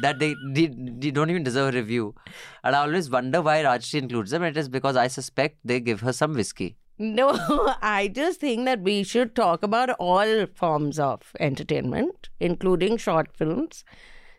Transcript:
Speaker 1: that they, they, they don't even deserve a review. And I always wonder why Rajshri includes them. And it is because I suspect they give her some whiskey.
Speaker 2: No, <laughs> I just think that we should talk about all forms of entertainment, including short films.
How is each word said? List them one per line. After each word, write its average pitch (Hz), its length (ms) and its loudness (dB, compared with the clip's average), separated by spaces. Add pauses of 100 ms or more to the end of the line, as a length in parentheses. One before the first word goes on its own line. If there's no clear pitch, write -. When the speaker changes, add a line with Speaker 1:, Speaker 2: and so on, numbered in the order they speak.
Speaker 1:
that 139 160 0
they, 151 160 0 (180)
they, 160 200 4
they 127 380 -6
don't 147 180 2
even 175 140 0
deserve 131 300 0
a 123 40 -2
review. 110 380 -2 (480)
And 127 100 2
I 143 100 4
always 151 260 -2
wonder 131 320 2
why 156 200 4
Rajshri 135 420 0
includes 117 280 -4
them. 165 120 0
And 156 120 -2
it 156 40 0
is 143 100 -2
because 131 260 0
I 131 140 4
suspect 135 560 -4
they 123 160 0
give 117 180 0
her 120 140 0
some 151 200 0
whiskey. 101 440 -4 (200)
Speaker 2:
No, 220 340 2 (460)
<laughs> - 40 -12
I 202 260 0
just 294 320 -2
think 247 280 -2
that 254 120 2
we 202 240 0
should 226 320 0
talk 180 280 2
about 233 260 2 (100)
all 196 460 4
forms 151 520 0
of 135 440 -2
entertainment, 147 880 -2 (100)
including 185 560 2
short 165 400 0
films. 175 480 -4 (560)